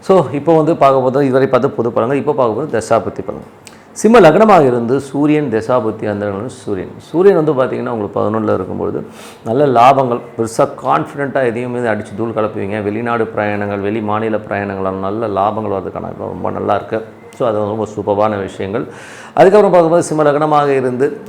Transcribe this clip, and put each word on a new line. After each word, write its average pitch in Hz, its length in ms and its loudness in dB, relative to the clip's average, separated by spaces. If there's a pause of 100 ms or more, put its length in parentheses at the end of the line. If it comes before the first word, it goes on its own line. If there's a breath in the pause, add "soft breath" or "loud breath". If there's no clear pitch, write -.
So, 190 80 4 (240)
இப்போ 160 220 2
வந்து 156 220 2
பார்க்க 135 240 4
போது, 135 220 2
இதுவரை 131 260 2
பார்த்து 127 240 2
பொது 120 180 0
பலன்கள், 131 260 0
இப்போ 147 180 -2
பார்க்க 113 180 0
போது 147 180 -6
தசாபுத்தி 104 520 -2
பலன்கள். 73 220 -12 (520 loud breath)
சிம்ம 226 240 8
லக்னமாக 175 460 6
இருந்து 120 220 0 (140)
சூரியன் 147 480 0
தசாபுத்தி 110 560 -2
அந்த 101 180 -4 (300)
சூரியன், 92 340 -8 (140)
சூரியன் 180 340 4
வந்து 151 180 0
பார்த்திங்கன்னா 120 360 -2
உங்களுக்கு 101 240 -4
பதினொன்றில் 107 380 0
இருக்கும்போது 95 420 -6 (480 loud breath)
நல்ல 139 180 2 (140)
லாபங்கள், 127 420 4 (140)
பெருசா 117 300 0 (200)
கான்ஃபிடென்ட்டாக 139 680 -2
எதையுமே 120 420 -4
அடிச்சு 107 260 -10
தூள் 113 180 -4
கலப்புவீங்க. 104 520 -4
வெளிநாடு 113 360 -4 (100)
பிரயாணங்கள், 101 520 -4
வெளி 110 140 -4 (100)
மாநில 110 240 -2 (120)
பிரயாணங்களால் 98 600 -4
நல்ல 107 320 -4
லாபங்கள் 104 360 -2
வர்றதுக்கான 87 320 -8
வாய்ப்பு 98 280 -10
ரொம்ப 95 140 -6 (100)
நல்லா 101 200 0
இருக்கு. 110 200 -6 (380)
So, 139 100 -2
அது 107 100 -2
ரொம்ப 107 340 -4
சூப்பரான 104 480 -2
விஷயங்கள். 98 420 -8 (560 loud breath)
அதுக்கப்புறம் 196 360 6
பார்க்கும்போது 170 340 4
சிம்ம 156 180 0
லக்னமாக 147 420 2 (120)
இருந்து 123 260 0 (220)